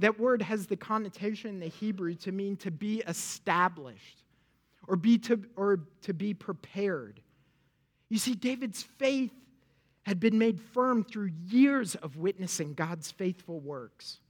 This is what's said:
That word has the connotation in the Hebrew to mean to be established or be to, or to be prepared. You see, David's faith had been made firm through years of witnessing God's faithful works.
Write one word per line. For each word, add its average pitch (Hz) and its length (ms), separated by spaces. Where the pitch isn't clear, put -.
That 214 180
word 233 240
has 190 240
the 202 100
connotation 214 760
in 190 100
the 165 80
Hebrew 185 480
to 185 160
mean 196 260
to 196 120
be 208 360
established 165 1160
or 185 100
be 220 220
to, 233 240
or 196 300
to 208 100
be 196 220
prepared. 165 880
You 220 100
see, 247 160
David's 247 500
faith 269 480
had 196 160
been 220 180
made 226 220
firm 247 420
through 202 300
years 254 480
of 147 200
witnessing 175 580
God's 165 360
faithful 180 480
works. 139 720